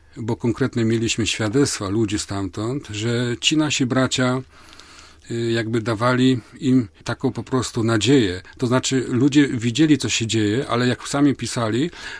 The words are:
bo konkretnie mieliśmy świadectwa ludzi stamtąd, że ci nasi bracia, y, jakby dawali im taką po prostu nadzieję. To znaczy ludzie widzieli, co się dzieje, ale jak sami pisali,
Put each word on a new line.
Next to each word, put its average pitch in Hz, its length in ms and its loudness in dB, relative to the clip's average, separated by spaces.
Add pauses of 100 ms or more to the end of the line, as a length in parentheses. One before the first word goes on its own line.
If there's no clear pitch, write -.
(160)
bo 113 200 -4
konkretnie 120 480 -2
mieliśmy 113 420 0
świadectwa 110 640 0
ludzi 104 300 0
stamtąd, 101 720 -6
że 117 520 -2
ci - 160 2
nasi 143 300 0
bracia, 127 560 0 (880)
y, 117 220 -2
jakby 113 280 -2
dawali 123 600 2 (200)
im 127 280 2 (160)
taką 120 280 -2
po 117 100 -6
prostu 120 420 -2
nadzieję. 110 580 2 (160)
To 131 80 -2
znaczy 127 420 0
ludzie 135 400 4
widzieli, 127 500 2
co 117 100 -4
się 117 180 -2
dzieje, 107 420 0
ale 120 180 0
jak 123 220 -2
sami 143 260 4
pisali, 117 560 -2 (300)